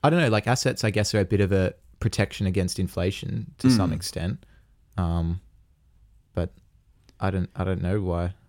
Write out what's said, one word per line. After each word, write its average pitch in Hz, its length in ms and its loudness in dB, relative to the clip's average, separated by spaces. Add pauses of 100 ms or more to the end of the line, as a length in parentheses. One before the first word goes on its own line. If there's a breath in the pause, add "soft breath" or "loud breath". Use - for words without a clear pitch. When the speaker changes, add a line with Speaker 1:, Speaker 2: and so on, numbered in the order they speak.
Speaker 1:
I 143 60 6
don't 170 120 4
know, 139 80 4
like, 107 180 2
assets, 127 380 0
I 110 40 4
guess, 104 240 0
are 107 60 4
a 98 60 4
bit 101 160 2
of 95 100 2
a 95 220 2 (260)
protection 104 480 0
against 92 320 0
inflation 92 800 -4
to 131 120 4
some 101 220 4
Speaker 2:
Mm. 78 40 -4
Speaker 1:
extent. 85 500 -6 (520 soft breath)
Um, 85 440 -2 (920)
but 87 200 -4 (680)
I 95 100 -2
don't, 92 260 -2
I 95 100 -2
don't 92 160 -2
know 95 200 0
why. 87 320 -2 (160)